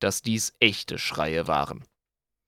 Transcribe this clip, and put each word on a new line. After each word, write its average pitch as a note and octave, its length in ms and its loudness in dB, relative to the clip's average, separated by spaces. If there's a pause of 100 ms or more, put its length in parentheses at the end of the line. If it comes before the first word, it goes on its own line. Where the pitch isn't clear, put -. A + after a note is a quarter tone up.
dass G2 220 0
dies A2 380 -2
echte - 380 2
Schreie D#2+ 500 -2
waren.“ D2 360 -2 (640)